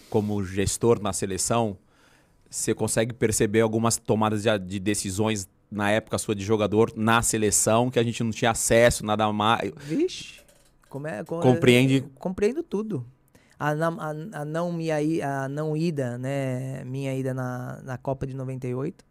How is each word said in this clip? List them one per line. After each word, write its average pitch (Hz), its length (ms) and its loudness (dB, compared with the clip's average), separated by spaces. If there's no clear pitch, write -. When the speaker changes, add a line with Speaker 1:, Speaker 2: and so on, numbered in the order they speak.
Speaker 1:
como 104 360 0
gestor 98 560 0
na 98 120 -2
seleção, 101 640 -2
você - 260 -4
consegue 113 380 0
perceber 110 480 2
algumas 113 360 2
tomadas 110 460 0
de, 107 160 2
de 95 220 -6
decisões 101 680 0
na 104 200 0
época 110 280 0
sua - 160 -2
de 98 80 -4
jogador 104 540 4
na 113 260 4
seleção, 113 680 2
que 127 80 0
a 120 40 4
gente 117 220 -2
não 113 80 -2
tinha 117 180 0
acesso, 117 560 4
nada 107 260 2
mais. 104 460 2
Speaker 2:
Vixe, 160 600 -4
como 139 180 -10
é, 107 160 -8
co-, 165 160 -6
Speaker 1:
Compreende? 131 600 6
Speaker 2:
eu 131 200 -4
compreendo 208 460 -2
tudo. 196 420 -6
A, 147 180 -2
na, 160 140 0
a, 156 520 -8
a 147 40 -8
não 165 280 -4
minha 160 280 -2
i-, 156 220 0
a 139 260 -4
não 151 280 -4
ida, 139 420 -2
né, 131 680 -4
minha 135 300 -6
ida 131 180 -4
na, 127 520 -8
na 127 140 -8
Copa 135 280 -6
de 131 80 -10
noventa 131 320 -8
e 123 80 -4
oito. 139 360 -8